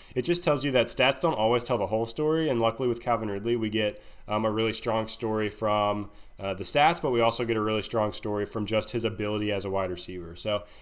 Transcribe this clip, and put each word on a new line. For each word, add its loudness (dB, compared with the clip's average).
it -2
just 0
tells 2
you 0
that 4
stats 2
don't 2
always 4
tell 0
the 0
whole 0
story. 0
And 2
luckily 2
with -2
Calvin 0
Ridley, 0
we -2
get, -2
um, 0
a 2
really 0
strong -2
story -2
from, 0
uh, -4
the -6
stats, 4
but 0
we 4
also 4
get 0
a 2
really 0
strong 0
story -4
from -4
just 0
his -2
ability -2
as -2
a -4
wide 0
receiver. -8
So -4